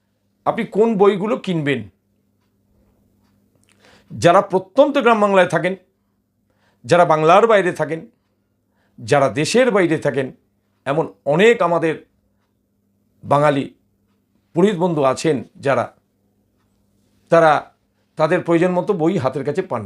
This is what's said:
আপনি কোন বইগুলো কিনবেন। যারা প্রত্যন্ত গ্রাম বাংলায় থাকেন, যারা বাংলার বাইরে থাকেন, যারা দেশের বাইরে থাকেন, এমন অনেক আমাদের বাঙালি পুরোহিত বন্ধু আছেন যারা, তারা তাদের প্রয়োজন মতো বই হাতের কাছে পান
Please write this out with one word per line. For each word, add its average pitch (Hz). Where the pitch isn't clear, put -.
আপনি 151
কোন 220
বইগুলো 202
কিনবেন। 143
যারা 170
প্রত্যন্ত 262
গ্রাম 233
বাংলায় 196
থাকেন, 175
যারা 170
বাংলার 160
বাইরে 196
থাকেন, 156
যারা 135
দেশের 156
বাইরে 170
থাকেন, 135
এমন 151
অনেক 196
আমাদের 165
বাঙালি 143
পুরোহিত 190
বন্ধু 165
আছেন 147
যারা, 120
তারা 165
তাদের 156
প্রয়োজন 170
মতো 175
বই 175
হাতের 131
কাছে 147
পান 120